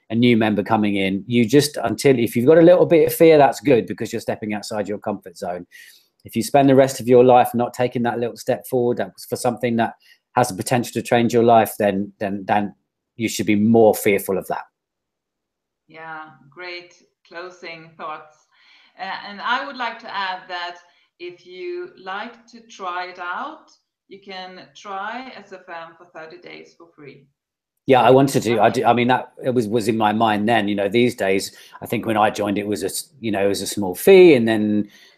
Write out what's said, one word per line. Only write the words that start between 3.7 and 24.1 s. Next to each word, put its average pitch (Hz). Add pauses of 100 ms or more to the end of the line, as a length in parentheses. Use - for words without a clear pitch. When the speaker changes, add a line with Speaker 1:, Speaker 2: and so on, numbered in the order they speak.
Speaker 1:
because 107
you're 110
stepping 107
outside 104
your 101
comfort 98
zone. 90 (580)
If -
you 113
spend 139
the 135
rest 131
of 113
your 123
life 123
not 120
taking 123
that 113
little 120
step -
forward, 120
that 92
was -
for 120
something 117
that 113 (400)
has 135
the 95
potential 120
to 113
change 117
your 117
life, 113
then, 101
then, 98
then 104 (440)
you 113
should 101
be 107
more 110
fearful 98
of 87
that. - (1200)
Speaker 2:
Yeah, 156 (200)
great 175 (240)
closing 170
thoughts. 156 (600)
Uh, 190 (100)
and 202
I 247
would 277
like 226
to 220
add 190
that 175 (420)
if 175
you 180
like 196
to 233
try 180
it 185
out, 220 (360)
you 196